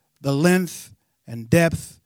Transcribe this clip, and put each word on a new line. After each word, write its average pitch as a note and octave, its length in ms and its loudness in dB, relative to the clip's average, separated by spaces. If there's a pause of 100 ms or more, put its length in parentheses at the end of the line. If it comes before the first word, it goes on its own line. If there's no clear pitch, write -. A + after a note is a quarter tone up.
(220)
the C#3 140 -2
length, F3 580 0 (320)
and A#2 240 -14
depth E3 560 0